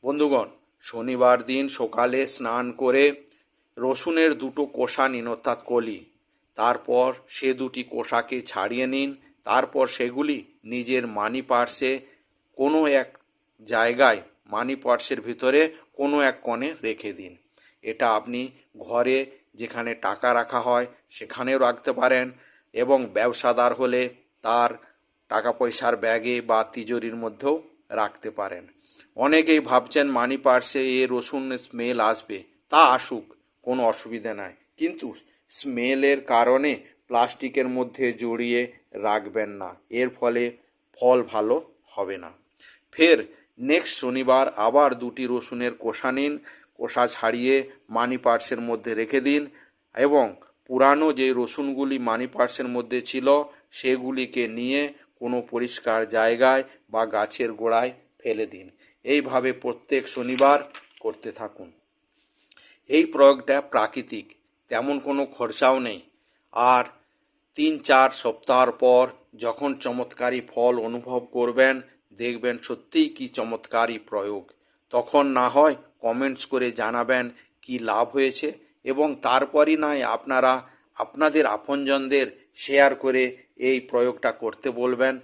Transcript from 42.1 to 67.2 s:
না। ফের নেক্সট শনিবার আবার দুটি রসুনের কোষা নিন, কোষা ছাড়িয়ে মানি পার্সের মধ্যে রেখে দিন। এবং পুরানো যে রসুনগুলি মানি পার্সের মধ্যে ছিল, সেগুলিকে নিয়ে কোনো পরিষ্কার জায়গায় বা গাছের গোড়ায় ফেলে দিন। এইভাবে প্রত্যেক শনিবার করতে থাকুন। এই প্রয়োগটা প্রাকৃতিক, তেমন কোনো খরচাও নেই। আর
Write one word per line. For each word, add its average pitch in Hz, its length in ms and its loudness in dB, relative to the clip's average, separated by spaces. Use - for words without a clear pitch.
না। 87 140 -18
ফের 160 340 4
নেক্সট 151 360 0
শনিবার 131 600 0
আবার 127 400 2
দুটি 123 340 -8
রসুনের 120 440 -4
কোষা 117 380 -6
নিন, 143 280 -4
কোষা 123 340 -2
ছাড়িয়ে 123 600 0
মানি 120 280 -2
পার্সের 117 440 0
মধ্যে 117 340 -6
রেখে 113 260 0
দিন। 143 260 0
এবং 135 400 2
পুরানো 143 480 4
যে 131 220 0
রসুনগুলি 135 640 -4
মানি 120 280 -4
পার্সের 127 400 -2
মধ্যে 123 340 -6
ছিল, 135 420 2
সেগুলিকে 127 760 -4
নিয়ে 131 460 -4
কোনো 123 340 -4
পরিষ্কার 117 600 -2
জায়গায় 120 540 4
বা 110 160 0
গাছের 110 480 -2
গোড়ায় 113 380 0
ফেলে 110 260 -4
দিন। 92 240 -18
এইভাবে 127 500 0
প্রত্যেক 123 540 -4
শনিবার 131 520 4
করতে 110 320 -10
থাকুন। 101 400 -16
এই 160 180 4
প্রয়োগটা 139 560 6
প্রাকৃতিক, 113 720 -4
তেমন 135 320 -2
কোনো 139 260 -4
খরচাও 131 540 0
নেই। 110 220 -8
আর 123 320 6